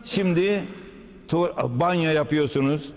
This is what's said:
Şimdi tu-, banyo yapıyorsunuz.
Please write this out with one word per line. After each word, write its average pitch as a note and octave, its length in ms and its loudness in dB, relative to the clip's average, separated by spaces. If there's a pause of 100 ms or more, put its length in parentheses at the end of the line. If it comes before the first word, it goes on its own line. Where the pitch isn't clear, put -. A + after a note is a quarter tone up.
Şimdi F#3+ 600 2 (640)
tu-, D#3+ 520 0
banyo E3 320 2
yapıyorsunuz. D3 840 0